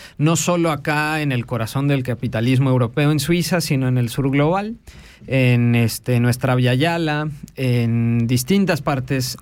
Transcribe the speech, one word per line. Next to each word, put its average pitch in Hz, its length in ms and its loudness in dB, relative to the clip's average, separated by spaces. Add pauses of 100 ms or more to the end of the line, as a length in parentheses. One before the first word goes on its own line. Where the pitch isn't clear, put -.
(160)
no 160 180 2
solo 170 380 0
acá 151 500 -2
en 147 80 -2
el 120 160 -4
corazón 123 400 -4
del 143 160 0
capitalismo 123 680 0
europeo 127 420 2
en 151 80 0
Suiza, 170 400 0
sino 135 260 0
en 127 120 2
el 120 100 0
sur 135 240 -2
global, 180 420 0 (540)
en, 120 480 2
este, 117 420 0
nuestra 123 380 0
Via 123 180 2
Yala, 151 540 0 (260)
en 117 720 0
distintas 156 560 0
partes 131 600 -4